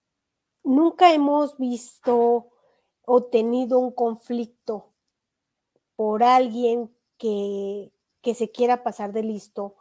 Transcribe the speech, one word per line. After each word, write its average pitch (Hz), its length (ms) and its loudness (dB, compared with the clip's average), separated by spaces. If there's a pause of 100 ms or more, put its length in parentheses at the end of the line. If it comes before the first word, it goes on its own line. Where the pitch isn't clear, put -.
(640)
nunca 330 480 4
hemos 285 460 0
visto 240 920 -2 (540)
o 247 200 2
tenido 247 560 0
un 254 120 -2
conflicto 233 1040 -8 (1000)
por 214 280 -2
alguien 240 720 2 (220)
que, 202 760 -6 (300)
que 233 140 -4
se 220 160 -6
quiera 247 320 0
pasar 208 280 -8
de 220 120 -4
listo 202 580 -10